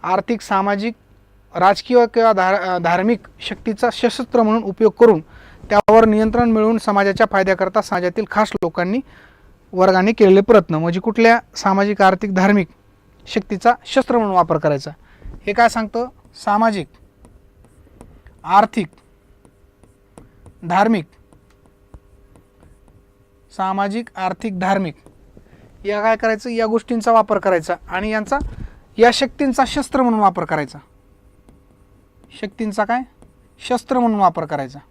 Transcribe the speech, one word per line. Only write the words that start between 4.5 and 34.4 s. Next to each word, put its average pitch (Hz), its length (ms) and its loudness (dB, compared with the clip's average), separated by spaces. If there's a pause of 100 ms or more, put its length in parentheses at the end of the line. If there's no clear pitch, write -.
उपयोग 202 380 0
करून 220 200 6 (500)
त्यावर 220 340 6
नियंत्रण 220 460 2
मिळवून 220 280 0
समाजाच्या 202 540 0
फायद्याकरता 190 500 -2
समाजातील 180 480 -4
खास 214 240 -2
लोकांनी, 196 440 -4 (760)
वर्गाने 185 400 2
केलेले 196 280 6
प्रयत्न. 196 340 2
म्हणजे 170 260 -2
कुठल्या 226 380 2 (180)
सामाजिक, 196 460 0
आर्थिक, 190 320 0
धार्मिक 190 340 2 (580)
शक्तीचा 220 480 -2 (120)
शस्त्र 254 320 -2
म्हणून 208 160 -2
वापर 165 240 0
करायचा. 143 320 -4 (560)
हे 202 60 -6
काय 233 160 2
सांगतं? 233 400 -6 (360)
सामाजिक, 208 420 -2 (1600)
आर्थिक, 196 420 2 (1800)
धार्मिक, 190 420 0 (2500)
सामाजिक, 196 600 -4
आर्थिक, 185 420 -6
धार्मिक 185 360 -2 (880)
या 208 180 -4
काय 226 140 2
करायचं? 226 340 -4
या 226 160 -2
गोष्टींचा 226 460 -2
वापर 214 260 2
करायचा 180 360 -2 (140)
आणि 196 220 -6
यांचा 220 280 -4 (600)
या 233 140 6
शक्तींचा 269 540 -2
शस्त्र 262 360 -4
म्हणून 226 180 0
वापर 180 240 0
करायचा. 151 340 -6 (1600)
शक्तींचा 214 440 -6
काय? 233 160 -2 (680)
शस्त्र 254 300 -2
म्हणून 220 220 0
वापर 170 240 2